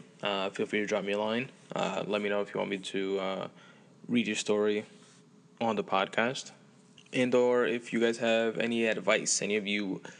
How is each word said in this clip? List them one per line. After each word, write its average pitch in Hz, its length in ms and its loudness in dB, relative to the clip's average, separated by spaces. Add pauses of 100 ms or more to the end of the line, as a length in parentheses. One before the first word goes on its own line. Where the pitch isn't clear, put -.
(220)
uh, 98 280 -2
feel 110 160 -4
free 107 140 0
to 104 60 -2
drop 101 180 0
me 101 80 -2
a 101 60 0
line. 113 320 -2 (240)
Uh, 95 320 -2
let 104 160 -2
me 101 60 -2
know 104 120 0
if 101 140 -6
you 101 60 -4
want 98 100 -2
me 98 80 -4
to, 95 400 -4
uh, 95 300 -4 (580)
read 120 200 0
your 107 100 -2
story 104 500 0 (760)
on 113 160 2
the 101 80 0
podcast. 110 680 0 (600)
And 123 220 2
or 123 320 4
if 120 260 -2
you 117 80 2
guys 117 180 2
have 113 400 2
any 117 280 0
advice, 104 560 2
any 101 140 0
of 101 100 -2
you 101 340 -2 (200)